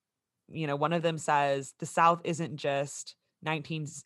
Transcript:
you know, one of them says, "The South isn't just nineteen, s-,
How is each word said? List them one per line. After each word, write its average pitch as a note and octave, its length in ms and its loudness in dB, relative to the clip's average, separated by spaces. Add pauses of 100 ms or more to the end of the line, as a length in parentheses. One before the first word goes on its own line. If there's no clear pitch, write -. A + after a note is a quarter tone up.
(480)
you D#3 180 -6
know, C#3+ 80 -2
one D3+ 180 2
of E3+ 100 2
them E3 140 0
says, C#3+ 640 0
"The E3 80 -6
South E3+ 380 4
isn't D3+ 320 -4
just C#3 580 -4 (260)
nineteen, D#3 440 -4
s-, - 220 -12